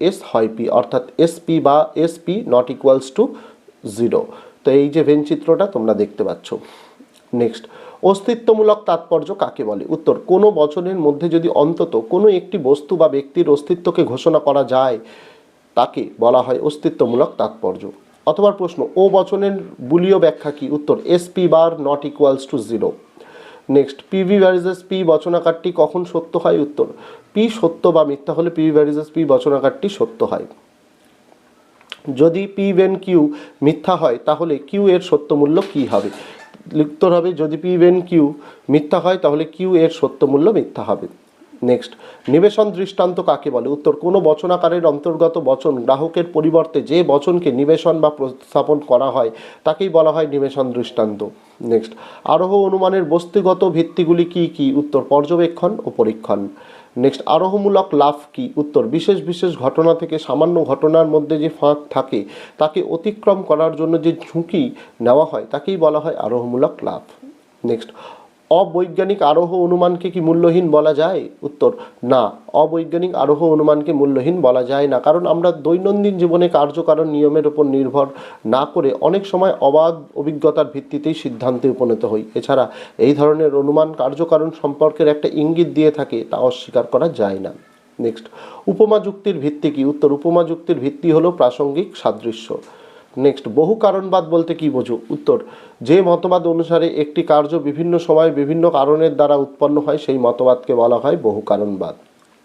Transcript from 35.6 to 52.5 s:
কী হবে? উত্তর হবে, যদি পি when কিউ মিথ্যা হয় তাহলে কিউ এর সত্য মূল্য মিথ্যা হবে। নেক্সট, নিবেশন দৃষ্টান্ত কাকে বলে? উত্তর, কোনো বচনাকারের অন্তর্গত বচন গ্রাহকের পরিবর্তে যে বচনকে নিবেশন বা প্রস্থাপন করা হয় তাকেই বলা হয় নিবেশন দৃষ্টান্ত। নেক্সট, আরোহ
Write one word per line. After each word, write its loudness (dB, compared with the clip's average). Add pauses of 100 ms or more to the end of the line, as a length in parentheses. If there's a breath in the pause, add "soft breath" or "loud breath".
কী -2
হবে? -2 (640 loud breath)
উত্তর 0
হবে, 0
যদি -4
পি -2
when 4
কিউ 2 (360 loud breath)
মিথ্যা 2
হয় 0
তাহলে 0
কিউ -2
এর 4
সত্য -2
মূল্য 4
মিথ্যা -4
হবে। -4 (540)
নেক্সট, -2 (360 loud breath)
নিবেশন 2
দৃষ্টান্ত -2
কাকে -2
বলে? -2
উত্তর, 0
কোনো 0
বচনাকারের 0
অন্তর্গত 0
বচন 0
গ্রাহকের -2
পরিবর্তে 0
যে 0
বচনকে 0
নিবেশন 0
বা 2
প্রস্থাপন -4
করা 0
হয় 0 (340 loud breath)
তাকেই -2
বলা 4
হয় 0
নিবেশন -2
দৃষ্টান্ত। -4 (340 soft breath)
নেক্সট, -2 (320 loud breath)
আরোহ 0